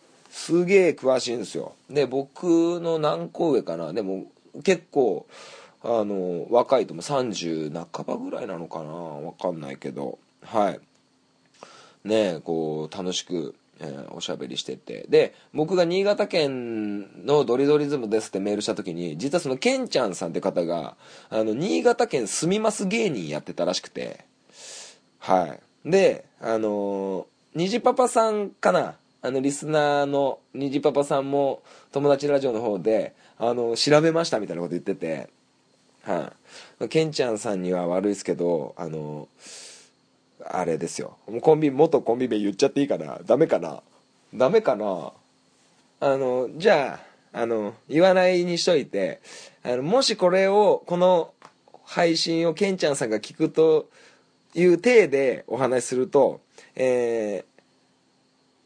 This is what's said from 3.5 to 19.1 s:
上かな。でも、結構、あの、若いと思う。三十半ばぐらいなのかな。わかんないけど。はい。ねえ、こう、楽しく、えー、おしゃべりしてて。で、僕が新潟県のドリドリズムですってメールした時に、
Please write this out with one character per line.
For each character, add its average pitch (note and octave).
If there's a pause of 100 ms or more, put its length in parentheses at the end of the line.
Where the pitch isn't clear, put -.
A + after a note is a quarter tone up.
上 A2+
か E2
な。 E2
で G#2+
も、 F#2+ (360)
結 F3+
構、 A2 (560)
あ A2+
の、 F2+
若 A#2+
い G2
と E2
思 E2
う。 -
三 B2+
十 D#2+
半 E2
ば -
ぐ C4+
ら -
い A#2
な F#2
の E2
か E2
な。 D2+
わ E2
か -
ん E2+
な C#2
い -
け C#2
ど。 C2 (260)
は G#2
い。 C#2+ (1300)
ね G#2
え、 -
こ D#2
う、 -
楽 F#2
し -
く、 E2 (260)
え E2
ー、 C#2
お -
し -
ゃ -
べ -
り B1
し -
て C2
て。 -
で、 C#3+ (180)
僕 D#3
が F3+
新 F3+
潟 G#3
県 A#2
の C#3+
ド A#2+
リ C#3
ド D3+
リ D3
ズ C#3+
ム A2+
で A2
す -
っ -
て G2
メ G2+
ー -
ル G#2
し -
た A2
時 F2+
に、 E2